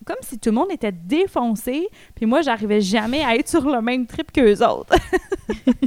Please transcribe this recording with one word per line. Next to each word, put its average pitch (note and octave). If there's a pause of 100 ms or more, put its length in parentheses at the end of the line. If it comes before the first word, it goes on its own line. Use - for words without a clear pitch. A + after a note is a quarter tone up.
comme F4
si B3+
tout A3+
le G#3+
monde F4+
était A3
défoncé, B3 (260)
puis A#3
moi, C4
j'arrivais G#3+
jamais A3
à A#3
être C4+
sur D4
le B3
même B3
trip -
qu'eux A3+
autres. -
<laughs> - (840)